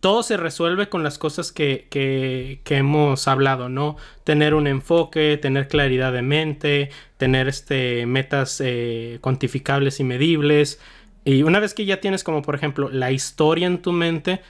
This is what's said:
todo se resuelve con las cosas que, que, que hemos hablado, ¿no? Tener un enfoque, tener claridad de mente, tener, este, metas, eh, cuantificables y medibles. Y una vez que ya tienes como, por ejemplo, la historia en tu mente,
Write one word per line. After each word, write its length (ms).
todo 220
se 140
resuelve 520
con 140
las 160
cosas 340
que, 380
que, 720
que 120
hemos 520
hablado, 400
¿no? 280
Tener 300
un 120
enfoque, 720
tener 280
claridad 440
de 100
mente, 680
tener, 300
este, 580
metas, 580
eh, 580
cuantificables 800
y 40
medibles. 760
Y 180
una 160
vez 120
que 140
ya 140
tienes 220
como, 200
por 120
ejemplo, 360
la 200
historia 560
en 140
tu 120
mente, 580